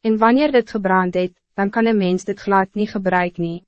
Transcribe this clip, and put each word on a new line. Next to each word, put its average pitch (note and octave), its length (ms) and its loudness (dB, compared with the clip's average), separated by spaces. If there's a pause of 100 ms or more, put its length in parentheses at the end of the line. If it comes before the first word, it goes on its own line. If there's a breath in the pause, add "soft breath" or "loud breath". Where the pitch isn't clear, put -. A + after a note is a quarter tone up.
En A3 180 0
wanneer B3+ 340 4
dit A#3+ 180 2
gebrand F#3 440 0
het, F3+ 180 -2 (220)
dan G3+ 160 -2
kan A3+ 160 0
een A3+ 100 2
mens F#3 280 0
dit G3+ 160 -8
glad G3 340 0
niet G#3+ 160 -4
gebruik F#3 460 -2
nie. E3+ 320 -6